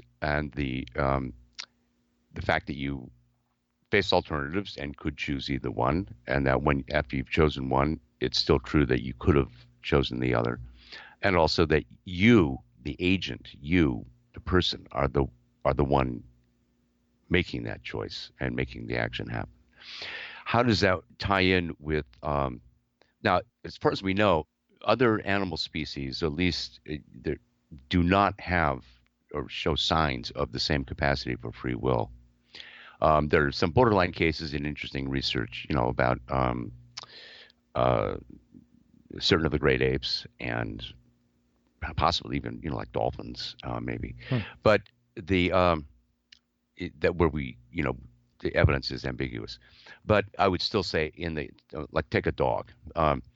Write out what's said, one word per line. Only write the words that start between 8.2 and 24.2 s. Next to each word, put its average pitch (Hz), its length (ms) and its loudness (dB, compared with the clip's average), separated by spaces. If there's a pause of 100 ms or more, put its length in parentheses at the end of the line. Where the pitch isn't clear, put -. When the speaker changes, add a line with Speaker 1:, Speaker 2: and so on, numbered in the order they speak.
Speaker 1:
it's 64 160 -2
still 73 220 4
true 76 260 2
that 62 180 0
you 64 140 -8
could 80 180 4
have 65 160 2 (300)
chosen 65 380 0
the 64 160 0
other, 60 240 -2 (640)
and 98 120 4
also 82 300 6
that 76 200 4 (200)
you, 92 540 6 (240)
the 71 160 -6
agent, 90 500 -2 (100)
you, 71 460 2 (300)
the - 40 -18
person, - 520 0
are 67 160 0
the, 67 180 2 (400)
are 69 80 4
the 71 100 2
one 65 400 0 (1040)
making 87 340 0
that 52 200 -10
choice - 560 -10
and 64 160 -4
making 60 300 -6
the 60 120 -4
action 57 300 -4
happen. 57 220 -8 (960)
How 117 160 2
does 107 200 4
that 92 180 4 (200)
tie 98 220 2
in 90 380 2
with, 76 260 -2 (160)
um, 71 400 -2 (640)
now, 95 180 4 (220)
as - 140 -14
far 151 140 0
as 113 120 -6
we 95 100 0
know, 95 320 4 (380)